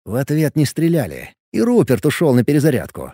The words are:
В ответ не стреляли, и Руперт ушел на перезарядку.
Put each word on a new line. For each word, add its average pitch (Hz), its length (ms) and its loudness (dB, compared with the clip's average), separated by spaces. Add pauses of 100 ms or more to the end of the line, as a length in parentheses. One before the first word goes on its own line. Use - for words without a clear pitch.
В 104 120 -8
ответ 147 400 -2
не 151 80 2
стреляли, 131 680 -2 (180)
и 220 80 -2
Руперт 214 460 2
ушел 147 280 2
на 120 80 4
перезарядку. 127 720 -2